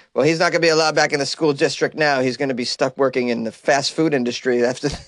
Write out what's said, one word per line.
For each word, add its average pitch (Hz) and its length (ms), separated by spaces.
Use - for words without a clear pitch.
Well, 127 100
he's 160 140
not 175 120
gonna 165 120
be 170 60
allowed 156 260
back 151 180
in 147 80
the 139 60
school 156 260
district 139 420
now. 143 260
He's 127 180
gonna 135 160
be 120 100
stuck 127 320
working 127 320
in 117 160
the 110 80
fast 139 400
food 160 220
industry 123 500
after, 131 240